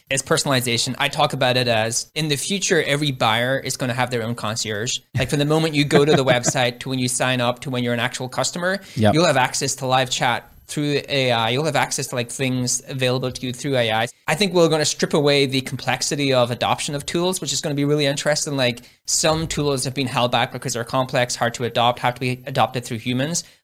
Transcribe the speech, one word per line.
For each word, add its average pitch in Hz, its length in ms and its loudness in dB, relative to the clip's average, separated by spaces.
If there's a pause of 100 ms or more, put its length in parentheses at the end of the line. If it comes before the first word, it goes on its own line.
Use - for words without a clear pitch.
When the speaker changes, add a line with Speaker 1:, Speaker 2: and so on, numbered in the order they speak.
Speaker 1:
is 135 120 -2
personalization. 127 760 0
I 143 100 0
talk 147 240 0
about 131 240 2
it 123 140 2
as, 113 460 0
in 156 120 -2
the 143 80 0
future, 135 480 0
every 143 300 0
buyer 123 460 2
is - 180 -6
gonna 123 160 -2
have 123 180 0
their 120 120 -2
own 117 120 -4
concierge. 110 600 -4 (200)
Like, 131 120 0
from 151 100 0
the 143 60 2
moment 156 280 2
you 147 120 2
go 143 180 4
to 147 140 4
the 131 80 2
<laughs> 131 80 4
website 123 460 0
to 135 100 -8
when 131 100 -2
you 127 80 0
sign 127 320 0
up 123 220 0
to - 80 -8
when 123 160 -2
you're 120 80 0
an 117 80 -2
actual 123 260 -4
customer, 180 540 -2 (160)
Speaker 2:
Yep. 107 160 6
Speaker 1:
you'll 165 120 4
have 147 120 4
access 131 380 0
to 135 100 -6
live 131 320 2
chat 120 340 0 (140)
through 147 420 -2
A 131 240 2
I. 117 200 2
You'll 135 120 0
have 147 140 -2
access 135 300 0
to, - 80 -8
like, 123 140 -4
things 127 600 -2
available 127 420 0
to 127 140 -8
you 123 80 -6
through 135 240 -2
A 117 160 2
I. 113 140 2 (200)
I 156 80 0
think 190 180 0
we're 170 140 6
gonna 156 160 2
strip - 300 -2
away 143 320 4
the 131 160 0
complexity 131 720 -2
of 123 180 4
adoption 110 440 -2
of 143 100 -8
tools, 180 340 -2
which 143 140 -4
is - 80 -4
gonna 147 140 -4
be 143 100 0
really 147 220 2
interesting. 147 500 0
Like, 123 240 0 (240)
some 160 420 2
tools 143 380 0
have 131 80 -2
been 135 140 0
held 120 240 2
back 123 200 2
because 127 220 -6
they're 117 100 -4
complex, 127 540 0
hard 117 160 0
to 127 120 -6
adopt, 120 340 2
have 123 160 0
to - 40 -16
be 127 280 -4
adopted 127 360 0
through 120 140 -6
humans. 127 480 -2 (180)